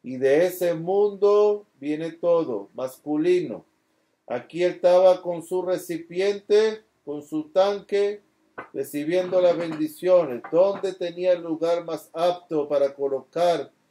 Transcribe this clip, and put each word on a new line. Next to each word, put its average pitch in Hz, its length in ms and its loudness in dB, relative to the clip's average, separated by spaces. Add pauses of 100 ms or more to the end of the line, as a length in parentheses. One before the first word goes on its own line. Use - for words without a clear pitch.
Y 127 160 -10
de 135 260 4
ese 175 300 -2
mundo 202 920 2 (120)
viene 151 340 -6
todo, 160 640 0
masculino. 151 880 -2 (640)
Aquí 123 360 -6
él 175 120 0
estaba 180 480 6
con 175 200 -6
su 185 180 -4
recipiente, 190 1200 -2 (200)
con 147 160 -10
su 151 300 -8
tanque, 202 720 0 (500)
recibiendo 165 680 -2
las 175 160 4
bendiciones. 160 840 0 (120)
¿Dónde 190 400 2
tenía 180 400 -2
el 175 100 -2
lugar 165 420 -2
más 160 280 -10
apto 165 560 -2
para 143 260 0
colocar 139 800 -2 (180)